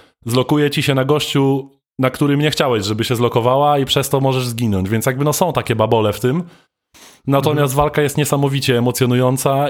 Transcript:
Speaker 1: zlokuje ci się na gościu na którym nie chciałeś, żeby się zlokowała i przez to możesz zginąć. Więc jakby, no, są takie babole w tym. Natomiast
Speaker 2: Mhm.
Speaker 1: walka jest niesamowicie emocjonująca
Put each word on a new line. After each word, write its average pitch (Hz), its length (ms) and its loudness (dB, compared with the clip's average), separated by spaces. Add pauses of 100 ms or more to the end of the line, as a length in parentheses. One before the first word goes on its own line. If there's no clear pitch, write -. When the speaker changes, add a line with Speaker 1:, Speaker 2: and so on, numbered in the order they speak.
(260)
Speaker 1:
zlokuje 131 440 0
ci 139 140 -2
się 139 120 0
na 131 100 0
gościu 139 640 0 (300)
na 131 100 2
którym 143 320 0
nie 151 100 0
chciałeś, 120 340 0
żeby 110 180 -2
się 123 120 0
zlokowała 123 640 2
i 135 60 0
przez 139 240 -2
to 139 120 0
możesz 131 260 0
zginąć. 107 420 -2
Więc 110 160 -2
jakby, 135 200 -2
no, 151 80 0
są 170 200 0
takie 117 220 -2
babole 110 380 2
w - 60 -10
tym. 139 240 0 (840)
Natomiast 139 460 2
Speaker 2:
Mhm. 135 40 0
Speaker 1:
walka 147 240 0
jest 143 160 -2
niesamowicie 139 600 0
emocjonująca 127 920 0